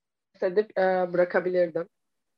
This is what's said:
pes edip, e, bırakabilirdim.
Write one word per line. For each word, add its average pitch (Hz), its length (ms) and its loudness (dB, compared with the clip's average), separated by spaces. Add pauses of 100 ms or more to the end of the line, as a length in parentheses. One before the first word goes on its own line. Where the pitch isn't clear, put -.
(340)
pes - 100 -8
edip, 190 360 -2
e, 185 340 0
bırakabilirdim. 175 760 0 (480)